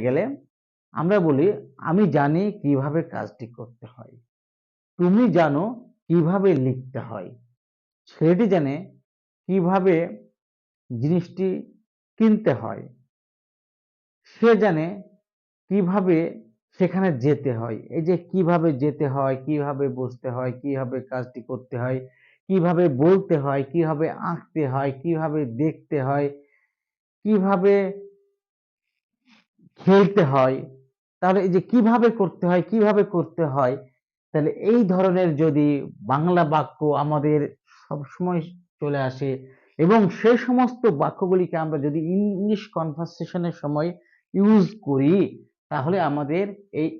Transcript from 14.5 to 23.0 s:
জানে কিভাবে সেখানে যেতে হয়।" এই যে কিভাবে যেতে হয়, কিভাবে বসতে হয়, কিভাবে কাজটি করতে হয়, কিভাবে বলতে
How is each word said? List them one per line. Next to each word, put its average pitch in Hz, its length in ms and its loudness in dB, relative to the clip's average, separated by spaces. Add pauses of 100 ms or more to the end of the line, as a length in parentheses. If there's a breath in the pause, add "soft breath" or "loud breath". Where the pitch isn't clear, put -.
জানে 175 300 2 (840)
কিভাবে 185 460 2 (640)
সেখানে 185 280 0 (100)
যেতে 131 340 0
হয়।" 113 260 -6 (120)
এই 160 120 -4
যে 170 120 0 (160)
কিভাবে 170 420 2
যেতে 143 360 -2
হয়, 135 360 -2
কিভাবে 143 440 -4
বসতে 127 420 -8
হয়, 127 220 -6
কিভাবে 131 480 -6
কাজটি 127 420 -10
করতে 127 360 -10
হয়, 127 220 -4 (480 soft breath)
কিভাবে 180 400 2
বলতে 170 500 2